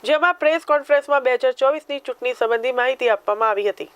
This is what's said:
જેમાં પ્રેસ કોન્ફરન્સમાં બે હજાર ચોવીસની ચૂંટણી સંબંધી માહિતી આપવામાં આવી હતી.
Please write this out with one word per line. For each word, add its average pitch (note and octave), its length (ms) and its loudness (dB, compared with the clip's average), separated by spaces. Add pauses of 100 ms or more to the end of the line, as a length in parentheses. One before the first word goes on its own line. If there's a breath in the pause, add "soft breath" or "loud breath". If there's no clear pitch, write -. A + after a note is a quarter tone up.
જેમાં D4+ 320 2
પ્રેસ D#4+ 380 -2
કોન્ફરન્સમાં C#4+ 500 0
બે B3 140 2
હજાર B3+ 180 0
ચોવીસની C#4+ 460 -2
ચૂંટણી B3 340 -6
સંબંધી A#3 460 -2
માહિતી B3+ 340 0
આપવામાં G#3+ 380 -2
આવી G3+ 180 -2
હતી. E3 240 -10